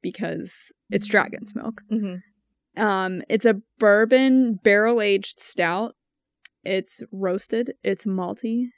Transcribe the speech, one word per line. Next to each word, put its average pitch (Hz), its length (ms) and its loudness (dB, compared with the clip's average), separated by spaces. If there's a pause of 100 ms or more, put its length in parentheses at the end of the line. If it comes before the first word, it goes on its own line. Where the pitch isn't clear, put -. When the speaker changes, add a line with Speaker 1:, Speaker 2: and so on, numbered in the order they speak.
Speaker 1:
because 175 720 -8 (160)
it's 202 180 -4
Dragon's - 480 -2
Milk. - 340 -10
Speaker 2:
Mm-hmm. - 920 -10
Speaker 1:
Um, 190 480 -2
it's 214 160 0
a 220 160 4 (180)
bourbon 233 800 6
barrel-aged 208 800 2
stout. 175 540 -4 (720)
It's 190 360 -6 (120)
roasted. 196 580 -4 (100)
It's 196 220 -4
malty. 208 640 -4 (120)